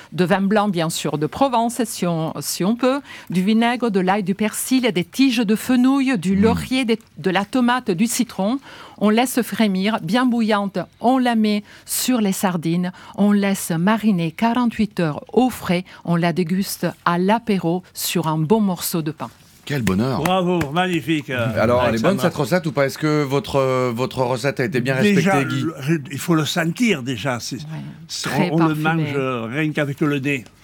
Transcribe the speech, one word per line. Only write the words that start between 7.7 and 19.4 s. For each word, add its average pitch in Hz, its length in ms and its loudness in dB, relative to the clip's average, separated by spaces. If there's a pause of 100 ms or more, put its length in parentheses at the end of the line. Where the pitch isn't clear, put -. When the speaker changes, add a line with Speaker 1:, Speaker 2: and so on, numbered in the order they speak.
Speaker 1:
du 180 160 2
citron. 233 540 -2 (400)
On 208 100 4
laisse 240 320 2
frémir, 202 640 0
bien 247 240 2
bouillante, 214 500 0 (240)
on 262 160 4
la 247 180 2
met 214 280 2 (220)
sur - 360 0
les 190 120 2
sardines, 180 580 -2 (240)
on 202 160 4
laisse 196 400 0
mariner 185 600 2
quarante-huit 226 680 0
heures 156 240 -2 (100)
au 254 160 4
frais, 180 360 -2 (180)
on 170 120 0
la 170 180 2
déguste 185 520 -2 (200)
à 175 120 2
l'apéro 185 640 0 (140)
sur - 320 -2
un 156 100 0
bon 160 240 2
morceau 180 400 -2
de 151 100 -6
pain. 120 180 -12 (380)